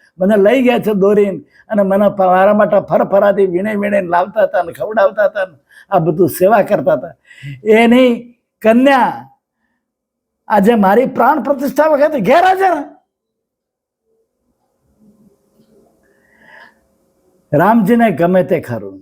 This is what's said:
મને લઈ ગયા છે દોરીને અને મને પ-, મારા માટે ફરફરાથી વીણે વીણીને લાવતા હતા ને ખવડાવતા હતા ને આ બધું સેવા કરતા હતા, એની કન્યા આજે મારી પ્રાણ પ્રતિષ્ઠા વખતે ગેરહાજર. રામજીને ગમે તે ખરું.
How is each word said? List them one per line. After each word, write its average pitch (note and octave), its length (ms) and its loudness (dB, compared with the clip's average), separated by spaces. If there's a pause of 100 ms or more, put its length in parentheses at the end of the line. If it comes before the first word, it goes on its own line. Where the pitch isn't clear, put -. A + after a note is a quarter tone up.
(200)
મને G3 180 2
લઈ G#3+ 260 2
ગયા A#3+ 160 2
છે F#3+ 140 -2
દોરીને G3+ 460 0 (300)
અને G#3 140 -2
મને G3 260 0
પ-, F#3+ 220 0
મારા F#3+ 220 4
માટે G#3 260 0
ફરફરાથી G3+ 640 0
વીણે F#3 300 -4
વીણીને G3+ 320 -4
લાવતા F3+ 360 -2
હતા F#3 180 -2
ને E3+ 100 -12
ખવડાવતા G3+ 540 -2
હતા G3 200 -4
ને E3+ 120 -16 (320)
આ F#3+ 100 -2
બધું E3 300 0
સેવા G3 320 2
કરતા - 320 -2
હતા, - 220 -8 (480)
એની A#3 480 4 (500)
કન્યા A#3+ 500 2 (1400)
આજે G#3 280 2
મારી G#3 300 2
પ્રાણ B3+ 380 0
પ્રતિષ્ઠા C#4+ 440 -2
વખતે D4+ 320 0
ગેરહાજર. F4+ 560 2 (4000)
રામજીને A3+ 600 2
ગમે F3 320 0
તે F3+ 180 -2
ખરું. G2+ 400 -12